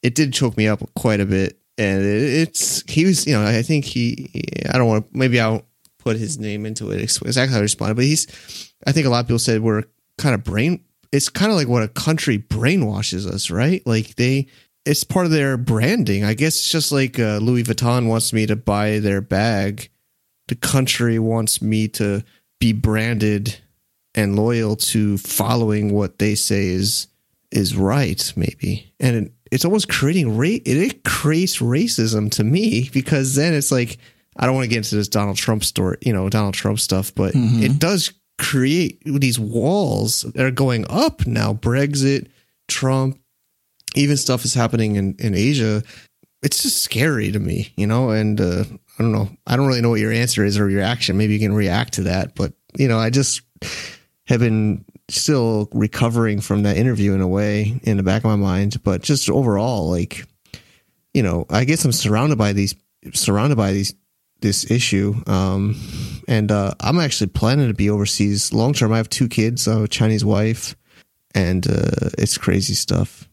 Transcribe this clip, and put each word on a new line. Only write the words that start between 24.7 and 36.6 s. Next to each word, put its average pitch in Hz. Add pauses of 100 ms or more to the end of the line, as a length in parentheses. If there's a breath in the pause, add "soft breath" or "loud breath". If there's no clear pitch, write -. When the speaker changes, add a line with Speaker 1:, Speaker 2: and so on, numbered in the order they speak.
Speaker 1:
to 104
following 107
what 101
they 104
say 98
is, 95 (440)
is 90
right, 98
maybe. -
And 117
it, - (200)
it's 131
almost 196
creating 139
ra-, 127
it, 214
it 170
creates 165
racism 117
to 107
me, 135
because 135
then 156
it's 139
like, 123 (380 soft breath)
I 123
don't 131
wanna 131
get 117
into 107
this 104
Donald 101
Trump 110
story, 92
you 123
know, 95
Donald 101
Trump 101